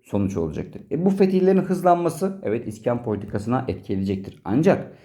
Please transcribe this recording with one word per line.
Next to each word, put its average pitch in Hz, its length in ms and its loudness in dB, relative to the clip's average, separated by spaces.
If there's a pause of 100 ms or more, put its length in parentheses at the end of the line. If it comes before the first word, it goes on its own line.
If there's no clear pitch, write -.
sonuç 98 340 -2
olacaktır. 80 440 -6 (100)
E, 170 140 -2
bu 196 40 6
fetihlerin 190 520 4
hızlanması 175 840 0
evet 113 240 -4
iskan 120 360 -4
politikasına 110 640 -4
etki 98 260 -6
edecektir. 95 520 -4
Ancak 147 460 2 (140)